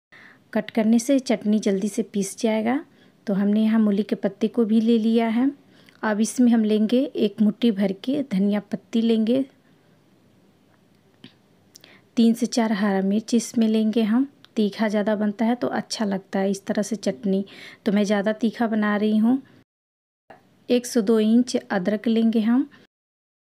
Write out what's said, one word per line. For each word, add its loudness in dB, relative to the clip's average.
कट -4
करने 2
से 2
चटनी 0
जल्दी 0
से -4
पीस -6
जाएगा। -2
तो -2
हमने 2
यहाँ 2
मूली 2
के -2
पत्ते -4
को 0
भी 2
ले 2
लिया 0
है। 0
अब -2
इसमें 2
हम 4
लेंगे 2
एक -2
मुट्ठी 2
भर 0
के -4
धनिया 0
पत्ती -4
लेंगे, 0
तीन 4
से -2
चार -2
हरा 0
मिर्च -2
इसमें 0
लेंगे 0
हम। 2
तीखा 0
ज़्यादा 0
बनता -2
है 2
तो -6
अच्छा -6
लगता -4
है 0
इस -6
तरह -4
से -6
चटनी, -4
तो 0
मैं 2
ज़्यादा 0
तीखा -2
बना 0
रही 0
हूँ। 2
एक 0
सौ 0
दो 2
इंच 2
अदरक -2
लेंगे 2
हम। 2